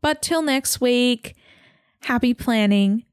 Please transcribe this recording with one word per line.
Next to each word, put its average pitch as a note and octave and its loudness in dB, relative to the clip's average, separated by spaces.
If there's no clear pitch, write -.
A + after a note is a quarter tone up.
But D4+ -2
till E4 -2
next C4+ -2
week, B3 0
happy B3 0
planning G#3 0